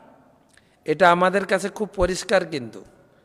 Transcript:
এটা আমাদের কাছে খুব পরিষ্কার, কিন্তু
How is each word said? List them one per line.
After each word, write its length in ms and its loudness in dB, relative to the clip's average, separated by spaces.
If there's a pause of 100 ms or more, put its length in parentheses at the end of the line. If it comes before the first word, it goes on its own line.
(840)
এটা 260 4
আমাদের 360 2
কাছে 220 -2
খুব 260 -8
পরিষ্কার, 520 0
কিন্তু 380 -10 (400)